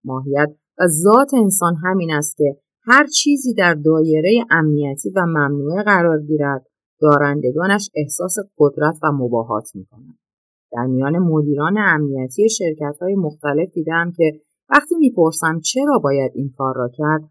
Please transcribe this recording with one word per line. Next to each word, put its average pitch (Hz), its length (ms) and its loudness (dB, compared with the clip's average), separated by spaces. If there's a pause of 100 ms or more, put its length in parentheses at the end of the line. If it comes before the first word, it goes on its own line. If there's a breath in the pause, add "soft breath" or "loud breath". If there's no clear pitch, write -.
ماهیت 139 440 -2 (300)
و 185 80 2
ذات 208 460 4
انسان 185 500 2
همین 180 300 0
است 151 240 -4
که 147 200 0 (280)
هر 277 220 6
چیزی 262 460 0
در 180 200 2
دایره 160 800 2
امنیتی 151 580 0
و 185 160 0
ممنوعه 151 580 -2
قرار 170 380 2
گیرد، 143 460 -4 (320)
دارندگانش 147 960 2
احساس 151 400 -4 (220)
قدرت 147 460 2
و 156 80 0
مباهات 117 640 -2
می‌کنند. 117 440 -20 (520)
در 120 140 -4
میان 135 340 0
مدیران 156 580 0
امنیتی 151 720 0
شرکت‌های 160 680 -4
مختلف 151 580 -2
دیدم 165 420 -2
که 156 160 2 (380)
وقتی 294 260 2
می‌پرسم 165 640 0
چرا 254 440 0
باید 139 320 0
این 135 220 -6
کار 131 180 -2
را 123 220 -4
کرد 156 320 0